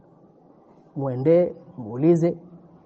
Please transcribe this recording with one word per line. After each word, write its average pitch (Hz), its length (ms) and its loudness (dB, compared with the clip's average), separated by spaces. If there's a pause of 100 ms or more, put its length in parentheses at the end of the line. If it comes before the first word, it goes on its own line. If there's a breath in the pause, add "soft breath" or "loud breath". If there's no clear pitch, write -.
(960)
muende, 139 600 0 (220)
muulize. 156 600 0 (480)